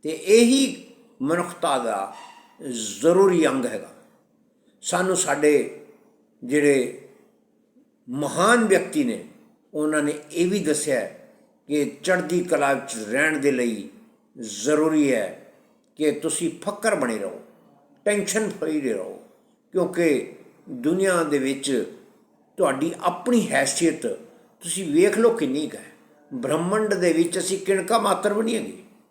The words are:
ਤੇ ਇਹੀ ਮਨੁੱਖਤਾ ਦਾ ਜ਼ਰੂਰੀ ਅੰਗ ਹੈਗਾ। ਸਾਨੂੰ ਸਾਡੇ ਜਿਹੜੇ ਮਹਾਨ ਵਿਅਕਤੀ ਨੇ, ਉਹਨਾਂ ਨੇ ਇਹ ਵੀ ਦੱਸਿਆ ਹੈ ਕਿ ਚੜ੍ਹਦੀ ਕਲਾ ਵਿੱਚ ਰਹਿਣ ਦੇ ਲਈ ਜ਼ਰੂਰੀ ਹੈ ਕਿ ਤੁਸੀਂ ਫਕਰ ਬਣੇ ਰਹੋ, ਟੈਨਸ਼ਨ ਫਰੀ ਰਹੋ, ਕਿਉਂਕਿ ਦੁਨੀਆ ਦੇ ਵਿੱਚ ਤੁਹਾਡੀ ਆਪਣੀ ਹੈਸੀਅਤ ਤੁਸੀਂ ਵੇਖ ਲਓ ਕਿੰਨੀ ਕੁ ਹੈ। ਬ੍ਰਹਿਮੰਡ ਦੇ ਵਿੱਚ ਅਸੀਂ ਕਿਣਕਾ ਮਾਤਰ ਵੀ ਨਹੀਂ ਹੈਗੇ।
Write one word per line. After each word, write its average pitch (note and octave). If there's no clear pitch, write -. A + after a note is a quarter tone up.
ਤੇ D3+
ਇਹੀ A#3
ਮਨੁੱਖਤਾ D#3+
ਦਾ G#2
ਜ਼ਰੂਰੀ F3
ਅੰਗ C3
ਹੈਗਾ। A2
ਸਾਨੂੰ F#3
ਸਾਡੇ D3
ਜਿਹੜੇ C3+
ਮਹਾਨ F3
ਵਿਅਕਤੀ F#3
ਨੇ, G#2
ਉਹਨਾਂ D3+
ਨੇ D3
ਇਹ F3
ਵੀ G#3
ਦੱਸਿਆ C#3+
ਹੈ -
ਕਿ C#3+
ਚੜ੍ਹਦੀ F3+
ਕਲਾ C#3+
ਵਿੱਚ A#2
ਰਹਿਣ D3+
ਦੇ C#3
ਲਈ A#2
ਜ਼ਰੂਰੀ C#3
ਹੈ G2
ਕਿ D3+
ਤੁਸੀਂ D#3
ਫਕਰ G#3
ਬਣੇ A#2+
ਰਹੋ, F#2+
ਟੈਨਸ਼ਨ G3+
ਫਰੀ D3
ਰਹੋ, F#2+
ਕਿਉਂਕਿ E3+
ਦੁਨੀਆ E3+
ਦੇ D3
ਵਿੱਚ C3+
ਤੁਹਾਡੀ D3+
ਆਪਣੀ G3+
ਹੈਸੀਅਤ C#3
ਤੁਸੀਂ E3+
ਵੇਖ G3
ਲਓ A3+
ਕਿੰਨੀ D3
ਕੁ -
ਹੈ। -
ਬ੍ਰਹਿਮੰਡ F3
ਦੇ F3
ਵਿੱਚ E3
ਅਸੀਂ F#3+
ਕਿਣਕਾ G3
ਮਾਤਰ G3+
ਵੀ A3+
ਨਹੀਂ A3+
ਹੈਗੇ। -